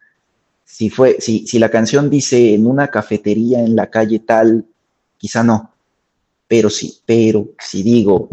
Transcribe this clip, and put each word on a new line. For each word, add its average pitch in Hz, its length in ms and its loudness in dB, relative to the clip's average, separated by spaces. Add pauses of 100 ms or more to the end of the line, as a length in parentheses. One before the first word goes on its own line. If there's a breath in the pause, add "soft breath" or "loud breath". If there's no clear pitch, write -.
(640)
Si - 260 -6
fue, 127 300 2
si, - 280 -4
si 120 120 -2
la 110 100 2
canción 139 400 0
dice 123 440 2
"en 107 140 2
una 139 220 -2
cafetería 107 720 -2
en 113 140 0
la 101 140 -2
calle 110 300 -2
tal", 113 460 2 (520)
quizá 113 260 -4
no. 113 300 -2 (720)
Pero 110 220 2
sí, - 360 -10
pero 110 440 0 (100)
si - 240 -10
digo 101 500 2